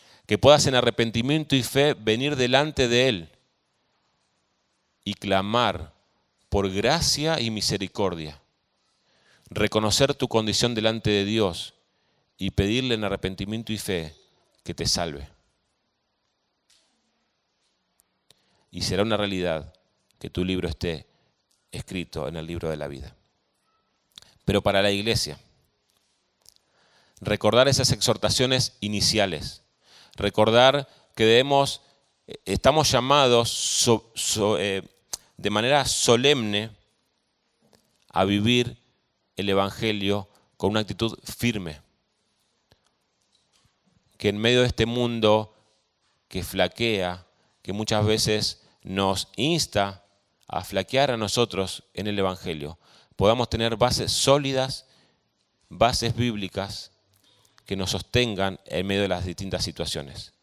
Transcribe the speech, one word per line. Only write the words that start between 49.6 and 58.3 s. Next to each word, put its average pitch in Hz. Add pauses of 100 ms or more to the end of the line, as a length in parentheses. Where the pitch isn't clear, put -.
a -
flaquear 131
a 117
nosotros 104 (100)
en 101
el 104
Evangelio, 87 (360)
podamos 113
tener 113
bases 120
sólidas, 135 (800)
bases 113
bíblicas 101 (760)
que 98
nos 95
sostengan 98